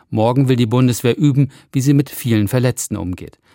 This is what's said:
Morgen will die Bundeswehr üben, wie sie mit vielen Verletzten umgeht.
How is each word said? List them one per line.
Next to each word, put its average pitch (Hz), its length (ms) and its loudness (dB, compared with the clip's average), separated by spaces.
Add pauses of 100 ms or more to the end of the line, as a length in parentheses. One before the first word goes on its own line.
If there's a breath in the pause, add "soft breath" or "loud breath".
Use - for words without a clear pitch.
Morgen 123 380 0
will 131 80 2
die 120 100 2
Bundeswehr 123 500 0
üben, 143 360 0 (220 loud breath)
wie 135 80 -2
sie 143 120 2
mit 139 160 2
vielen 107 380 -2
Verletzten 123 480 -2
umgeht. 90 420 -8 (180 soft breath)